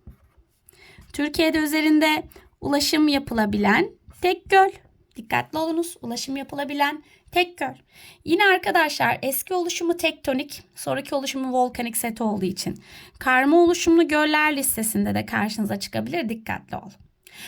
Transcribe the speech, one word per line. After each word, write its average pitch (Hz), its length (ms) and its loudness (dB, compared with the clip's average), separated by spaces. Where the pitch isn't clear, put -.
Türkiye'de 320 440 0
üzerinde 311 680 2
ulaşım 294 460 2
yapılabilen 226 840 0
tek 359 280 -2
göl. 392 200 6
Dikkatli 240 420 -6
olunuz, 330 440 -4
ulaşım 233 360 -8
yapılabilen 285 640 -4
tek 349 260 0
göl. 262 180 -8
Yine 370 200 2
arkadaşlar 349 760 2
eski 269 320 -4
oluşumu 339 440 -2
tektonik, 294 640 -4
sonraki 277 400 -6
oluşumu 269 380 -6
volkanik 247 440 -2
set 226 240 -6
olduğu 208 240 -2
için - 380 -6
karma 269 380 4
oluşumlu 339 500 6
göller 302 480 2
listesinde 220 600 -2
de 214 100 -2
karşınıza 214 540 -4
çıkabilir. 226 500 -6
Dikkatli - 480 -8
ol. - 120 -14